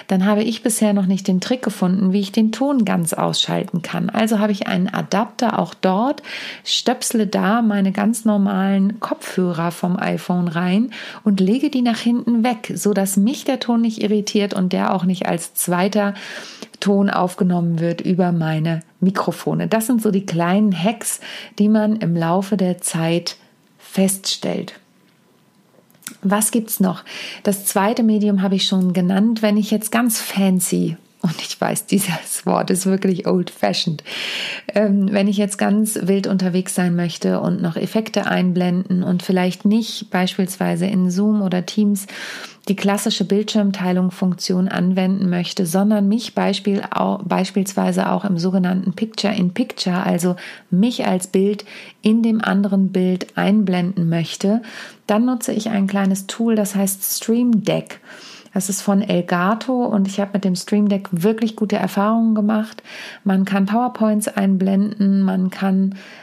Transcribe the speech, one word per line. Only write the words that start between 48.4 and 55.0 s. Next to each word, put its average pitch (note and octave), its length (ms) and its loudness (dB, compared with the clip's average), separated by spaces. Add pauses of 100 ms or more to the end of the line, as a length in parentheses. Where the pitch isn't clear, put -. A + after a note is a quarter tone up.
Picture-in-Picture, F#3 1080 -2
also F3+ 320 0 (340)
mich A3+ 380 2
als F#3 200 0
Bild G3+ 380 0 (360)
in A3+ 220 4
dem A3 200 2
anderen G3 480 2
Bild F#3 460 0
einblenden F3+ 680 2
möchte, E3+ 540 0 (460)